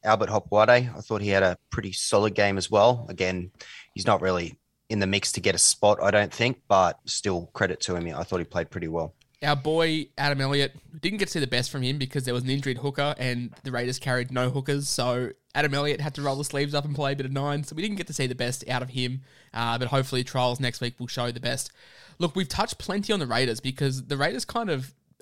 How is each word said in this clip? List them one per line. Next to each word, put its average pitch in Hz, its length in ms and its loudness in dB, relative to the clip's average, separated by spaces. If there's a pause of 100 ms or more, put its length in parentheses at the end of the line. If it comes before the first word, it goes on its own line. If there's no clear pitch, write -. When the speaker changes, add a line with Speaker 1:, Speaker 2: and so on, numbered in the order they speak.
Speaker 1:
Albert 107 260 2
Hopewade, 107 400 4
I 123 320 4
thought 107 200 -2
he 104 80 -2
had 98 140 6
a 90 140 4 (120)
pretty 101 220 -6
solid 104 420 2
game 101 240 2
as - 140 -4
well. 113 360 6
Again, 92 440 -4 (420)
he's 95 140 -4
not 104 140 4
really 90 360 0 (320)
in 107 100 0
the 98 60 2
mix 98 280 0
to - 80 -4
get 98 120 2
a 87 60 -2
spot, - 420 4
I 101 80 4
don't 104 240 4
think, 120 340 0
but 92 380 6
still 87 480 -4
credit 90 280 -2
to 90 140 -4
him. 85 120 -4 (100)
I 85 60 -4
thought 90 160 -2
he 82 60 -4
played 85 260 -4
pretty 85 160 -8
well. 80 260 -4 (300)
Speaker 2:
Our 147 120 2
boy 156 520 0 (100)
Adam 139 240 0
Elliott, 139 340 0 (240)
didn't 196 200 -2
get 190 80 0
to - 60 -8
see 170 60 0
the 139 60 2
best 123 240 -2
from 135 140 -4
him 139 160 -2
because 135 240 -4
there 127 100 -2
was 123 100 -2
an 131 60 -4
injured 135 300 -2
hooker 143 400 -2
and 123 340 -4 (100)
the 131 80 -8
Raiders 123 280 -2
carried 127 320 -2
no 127 180 0
hookers. 139 380 -2
So 123 440 0 (220)
Adam 143 200 2
Elliott 143 280 0
had 147 140 -4
to 143 80 -6
roll 135 140 -2
the 143 80 -4
sleeves 143 280 -2
up 143 120 -2
and 143 100 -4
play 139 160 0
a 143 40 -2
bit 139 100 -4
of 131 60 -6
nine. 143 320 -2
So 151 120 -10
we 165 80 -6
didn't 208 140 -4
get 175 100 -6
to 151 60 -10
see 139 120 0
the 123 80 -2
best - 340 -4
out 123 140 -2
of 127 80 -8
him, 127 320 -2 (320)
uh, 117 240 0
but 123 120 -2
hopefully 131 340 0
trials 123 360 0
next 123 220 -2
week 120 180 -6
will 123 80 -8
show 120 240 -4
the 120 80 -8
best. 127 320 -4 (460)
Look, 170 180 -2
we've 180 120 0
touched - 320 -2
plenty 202 340 -2
on 196 60 0
the 139 80 -2
Raiders 120 320 2
because 131 460 -2
the 139 120 -4
Raiders 180 280 -2
kind 226 260 -2
of 135 240 -4 (260)